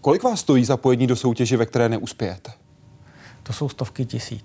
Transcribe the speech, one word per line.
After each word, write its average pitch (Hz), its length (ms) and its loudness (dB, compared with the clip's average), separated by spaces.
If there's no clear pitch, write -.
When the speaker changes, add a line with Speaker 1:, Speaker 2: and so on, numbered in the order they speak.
Speaker 1:
Kolik - 220 2
vás 233 160 0
stojí 127 260 4
zapojení 127 420 2
do 123 80 2
soutěže, 120 420 0
ve 113 80 2
které 117 240 0
neuspějete? 104 640 -6
Speaker 2:
To - 100 -8
jsou 143 160 -4
stovky - 360 -6
tisíc. 110 400 -8